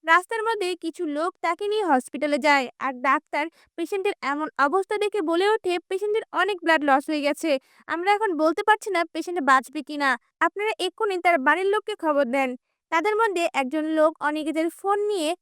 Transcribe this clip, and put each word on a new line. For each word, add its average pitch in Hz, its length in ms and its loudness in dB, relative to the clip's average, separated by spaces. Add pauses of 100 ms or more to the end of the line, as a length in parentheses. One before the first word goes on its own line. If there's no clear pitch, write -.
রাস্তার 359 380 4
মধ্যে 427 320 -2
কিছু 330 320 -8
লোক 302 240 -2 (120)
তাকে 339 260 -2
নিয়ে 427 160 0
হসপিটালে 294 540 0
যায়। 277 280 2 (120)
আর 269 220 -6
ডাক্তার 285 440 0 (280)
পেশেন্টের 381 500 -4
এমন 294 260 -4 (100)
অবস্থা 359 400 2
দেখে 415 240 -2
বলে 339 260 2
ওঠে, 427 300 0
"পেশেন্টের 415 540 -4
অনেক 370 300 0
ব্লাড 320 220 2
লস 285 240 4
হয়ে 302 140 -2
গেছে, 294 280 -2 (380)
আমরা 349 240 -2
এখন 415 240 2
বলতে 320 260 2
পারছি 427 280 2
না 339 140 0
পেশেন্ট 349 360 -6
বাঁচবে 269 420 2
কিনা, 294 280 -2 (300)
আপনারা 403 380 0
এক্ষুনি 370 400 -2
তার 349 200 4
বাড়ির 302 280 2
লোককে 415 280 -2
খবর 294 300 0
দেন।" 262 260 0 (420)
তাদের 339 240 2
মধ্যে 392 280 0 (100)
একজন 277 300 -2
লোক 311 360 2
অনিকেতের 311 500 -2
ফোন 403 360 -2
নিয়ে 403 240 -2 (120)